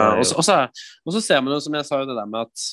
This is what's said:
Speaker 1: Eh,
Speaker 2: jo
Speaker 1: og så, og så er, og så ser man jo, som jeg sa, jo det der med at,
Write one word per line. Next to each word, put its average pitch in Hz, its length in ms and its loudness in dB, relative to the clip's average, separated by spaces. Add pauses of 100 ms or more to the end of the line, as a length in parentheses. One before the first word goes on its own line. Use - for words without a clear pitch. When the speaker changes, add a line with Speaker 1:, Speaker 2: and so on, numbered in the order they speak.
(120)
Speaker 1:
Eh, 107 40 2
Speaker 2:
jo 110 40 0
Speaker 1:
og 123 80 2
så, - 100 -2
og 165 60 0
så 202 160 4
er, 127 120 0 (340)
og 165 100 -6
så 220 80 0
ser 147 180 2
man 135 120 -2
jo, 147 60 0
som 151 180 -6
jeg 147 100 -4
sa, 139 140 -2
jo 135 80 -6
det 127 80 -6
der 104 100 -8
med 110 140 -6
at, - 320 -10